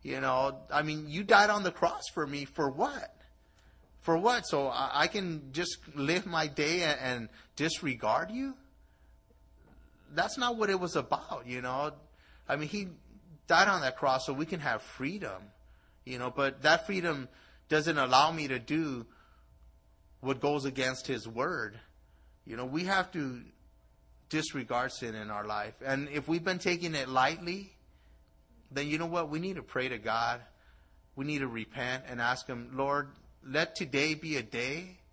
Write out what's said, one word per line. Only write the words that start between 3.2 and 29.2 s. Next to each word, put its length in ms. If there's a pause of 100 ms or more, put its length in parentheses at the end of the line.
For 180
what? 300
So 180
I, 360
I 40
can 460
just 260 (160)
live 320
my 220
day 340
and, 180
and 280 (260)
disregard 800
you? 220 (1600)
That's 240
not 200
what 140
it 100
was 160
about, 500
you 160
know? 300 (560)
I 80
mean, 120
he 200 (580)
died 220
on 140
that 140
cross 300
so 60
we 120
can 140
have 240
freedom, 580 (640)
you 140
know, 160
but 280
that 220
freedom 440 (400)
doesn't 280
allow 360
me 160
to 100
do 480 (1120)
what 200
goes 240
against 420
his 220
word. 500 (680)
You 120
know, 80
we 220
have 260
to 280 (880)
disregard 600
sin 240
in 160
our 160
life. 340
And 280
if 180
we've 180
been 140
taking 380
it 120
lightly, 640 (1000)
then 180
you 80
know 80
what? 240